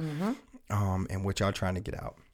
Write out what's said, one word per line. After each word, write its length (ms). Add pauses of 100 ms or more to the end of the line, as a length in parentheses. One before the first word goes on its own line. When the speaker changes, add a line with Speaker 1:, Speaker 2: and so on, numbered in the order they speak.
Speaker 1:
Mm-hmm. 320 (360)
Speaker 2:
Um, 400
and 160
what 160
y'all 120
trying 240
to 40
get 200
out. 160 (180)